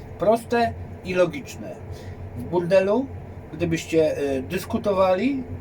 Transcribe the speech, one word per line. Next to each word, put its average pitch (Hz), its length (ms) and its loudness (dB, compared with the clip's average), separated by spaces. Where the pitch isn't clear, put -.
Proste 226 540 2
i 185 80 -4
logiczne. 160 640 0
W 123 60 -8
burdelu, 190 640 4
gdybyście, 160 640 2
e, 135 240 0
dyskutowali, 190 1000 2